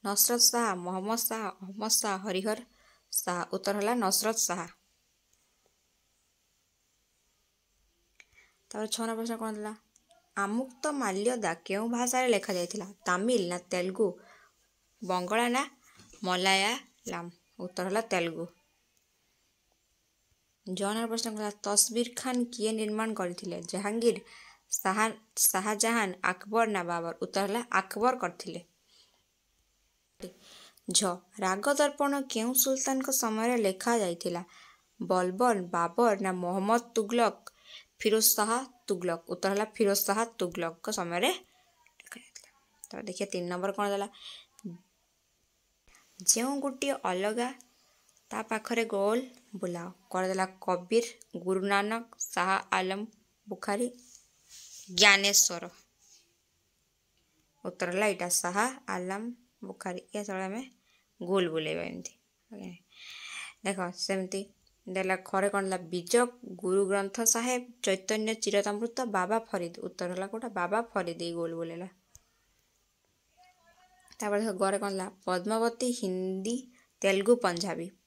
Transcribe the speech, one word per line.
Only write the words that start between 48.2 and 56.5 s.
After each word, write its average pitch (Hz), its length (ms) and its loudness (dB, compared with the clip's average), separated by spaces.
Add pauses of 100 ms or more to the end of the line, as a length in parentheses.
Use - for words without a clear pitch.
ତା 220 100 -6
ପାଖରେ 226 440 -2
ଗୋଲ 214 340 2 (360)
ବୁଲାଅ। 175 360 -6 (200)
କରିଦେଲା 185 340 0
କବିର, 185 600 0 (340)
ଗୁରୁ 185 280 0
ନାନକ, 208 380 0 (140)
ଶାହ 185 300 -2 (220)
ଆଲମ 190 340 0 (420)
ବୁଖାରୀ, 208 400 -2 (1040)
ଜ୍ଞାନେଶ୍ୱର। 196 800 6 (2000)